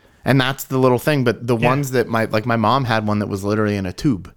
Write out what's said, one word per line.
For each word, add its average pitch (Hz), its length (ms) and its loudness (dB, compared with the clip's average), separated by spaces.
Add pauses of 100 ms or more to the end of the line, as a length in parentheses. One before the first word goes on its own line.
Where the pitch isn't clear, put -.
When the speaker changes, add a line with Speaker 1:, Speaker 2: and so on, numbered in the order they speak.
(260)
Speaker 1:
And 135 160 4
that's 135 240 -4
the 131 140 -4
little 127 200 4
thing, 147 240 0
but 127 220 0
the 120 120 0
Speaker 2:
Yeah. 117 100 2
Speaker 1:
ones 135 240 0
that 120 160 0
my, 113 180 -2
like, 110 200 -2
my 117 100 0
mom 117 300 2
had 113 220 0
one 104 120 0
that 101 80 -2
was 98 160 -6
literally 104 320 0
in 98 100 -4
a 90 80 -6
tube. 107 440 -4